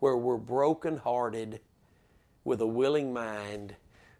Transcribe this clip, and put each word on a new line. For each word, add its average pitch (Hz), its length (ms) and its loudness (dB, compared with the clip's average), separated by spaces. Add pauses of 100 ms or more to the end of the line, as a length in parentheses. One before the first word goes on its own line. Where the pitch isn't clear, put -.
where 135 160 4
we're 120 200 2
brokenhearted 120 1200 0 (840)
with 120 160 0
a 113 60 2
willing 131 460 2
mind 104 640 -6 (420)